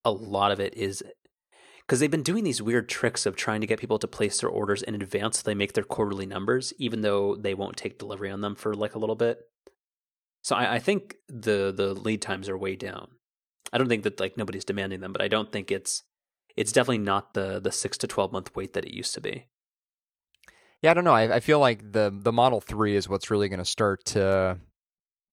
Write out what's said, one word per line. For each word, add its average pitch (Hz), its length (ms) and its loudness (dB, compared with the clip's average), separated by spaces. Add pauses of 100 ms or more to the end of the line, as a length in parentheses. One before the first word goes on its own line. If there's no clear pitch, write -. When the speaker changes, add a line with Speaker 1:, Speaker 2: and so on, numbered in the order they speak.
Speaker 1:
a 113 40 4
lot 101 420 2
of 98 60 -2
it 98 140 -2
is 98 320 -4 (840)
'cause 127 140 4
they've 147 100 4
been - 120 0
doing 202 220 0
these 139 160 0
weird 117 260 2
tricks - 380 -2
of 95 100 -2
trying 107 280 -2
to 107 40 -4
get 107 140 0
people 110 180 0
to - 80 -6
place - 360 -2
their - 80 0
orders 101 320 0
in 110 120 -4
advance 104 440 -2
so - 80 -8
they 107 80 0
make 101 180 0
their 104 100 0
quarterly 98 440 -2
numbers, 104 500 -2
even 113 240 -4
though 101 340 2
they 101 200 -4
won't 95 240 -6
take - 200 -8
delivery 101 320 -8
on 101 120 -6
them 104 120 -2
for, 107 200 -4
like, 104 200 -4
a 113 40 -8
little 110 180 -2
bit. 117 240 0 (1040)
So - 100 0
I, 117 200 4
I 117 60 2
think - 360 -2 (140)
the, 104 440 0
the 98 200 0
lead 104 260 -2
times 98 300 -6
are 95 80 -4
way 95 180 -4
down. 98 320 -10 (640)
I 120 60 2
don't 127 100 4
think 110 140 2
that, 101 180 -2
like, 95 160 -4
nobody's 92 300 -6
demanding 98 340 -2
them, 95 120 -8
but 98 100 -2
I 101 60 0
don't 107 220 0
think 101 200 -6
it's, - 320 -4 (560)
it's 107 140 -2
definitely 123 260 4
not 101 340 -2
the, 95 260 -4
the 95 140 -4
six - 260 -4
to - 80 -6
twelve 98 260 -2
month 95 220 -8
wait 95 200 -8
that 98 100 -4
it - 80 -14
used - 220 -6
to - 80 -10
be. - 240 -8 (1400)
Speaker 2:
Yeah, 156 80 8
I 170 40 10
don't 175 100 2
know. 160 100 8
I, 110 220 6
I 123 40 2
feel 151 180 6
like 107 340 4
the, 104 220 4
the 101 180 0
Model 120 280 4
three 107 360 0
is 92 120 0
what's 98 220 -2
really 104 180 2
gonna 95 160 -6
start 101 420 0
to 95 520 2 (760)